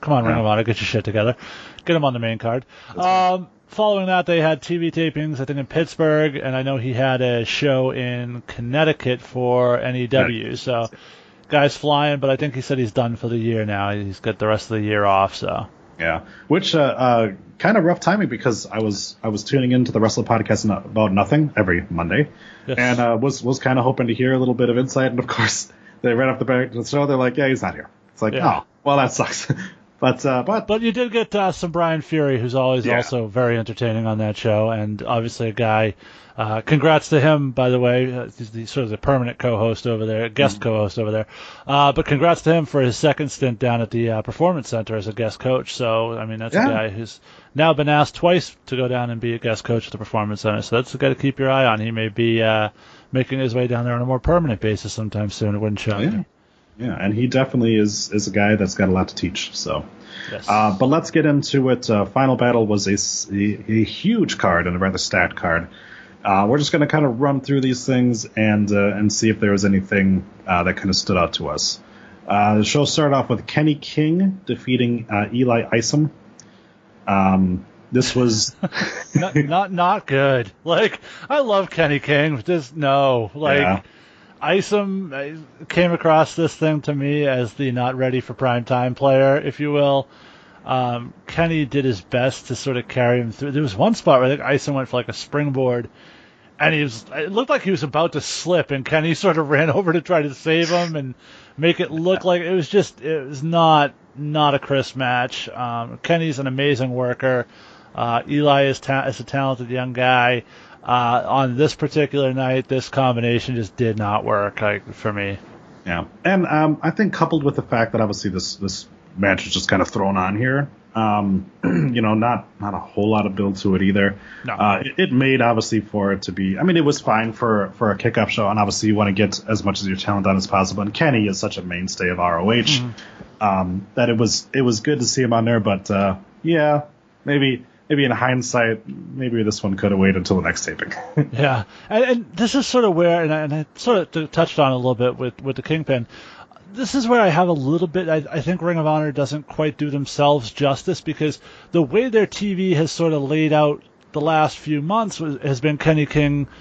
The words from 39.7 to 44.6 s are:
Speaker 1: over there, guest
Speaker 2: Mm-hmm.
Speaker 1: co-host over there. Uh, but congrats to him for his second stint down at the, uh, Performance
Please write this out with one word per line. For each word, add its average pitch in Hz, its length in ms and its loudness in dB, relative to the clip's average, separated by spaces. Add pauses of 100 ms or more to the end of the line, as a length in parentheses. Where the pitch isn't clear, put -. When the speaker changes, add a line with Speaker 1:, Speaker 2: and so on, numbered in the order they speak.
Speaker 1:
over 110 180 -2
there, 110 240 -2
guest 104 320 0
Speaker 2:
Mm-hmm. 120 80 -2
Speaker 1:
co-host 107 300 0
over 107 120 -2
there. 110 140 -2 (420)
Uh, 143 240 4
but 160 140 0
congrats 156 380 2
to 160 100 4
him 165 120 4
for 143 140 0
his 123 160 2
second 147 340 0
stint 123 300 -2
down 117 220 0
at 110 100 -6
the, 117 200 0
uh, 110 100 -2
Performance 160 480 -2